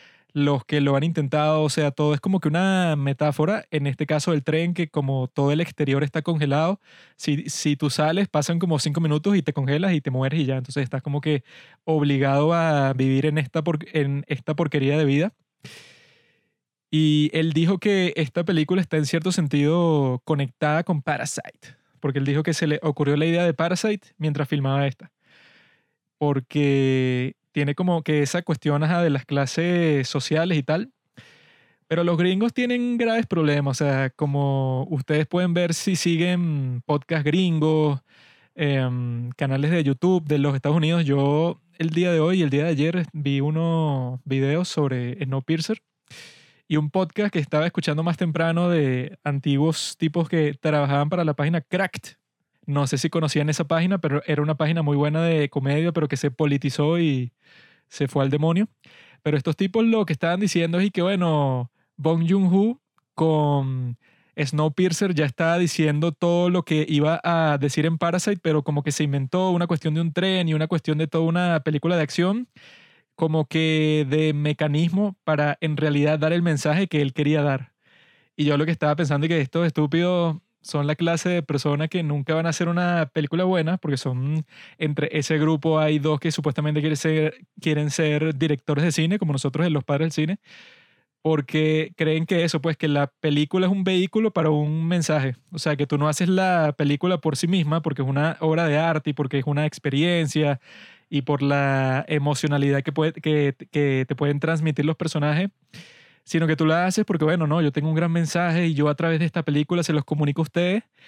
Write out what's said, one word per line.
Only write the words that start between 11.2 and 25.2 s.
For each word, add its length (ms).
obligado 720
a 400
vivir 320
en 140
esta 220
por-, 300
en 360
esta 280
porquería 420
de 60
vida. 300
Y 400
él 200
dijo 240
que 400
esta 260
película 380
está 160
en 80
cierto 260
sentido 920
conectada 580
con 180
Parasite, 720
porque 180
él 60
dijo 180
que 100
se 140
le 160
ocurrió 320
la 100
idea 200
de 80
Parasite 640
mientras 320
filmaba 380
esta. 220